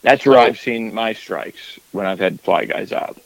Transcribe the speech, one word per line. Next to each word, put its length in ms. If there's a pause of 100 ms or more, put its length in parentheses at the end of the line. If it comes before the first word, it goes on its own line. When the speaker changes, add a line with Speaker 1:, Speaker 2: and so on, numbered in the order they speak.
Speaker 1:
That's 220
where 100
Speaker 2:
So 60
Speaker 1:
I've 180
seen 340
my 200
strikes 640 (140)
when 140
I've 140
had 200
fly 260
guys 260
out. 340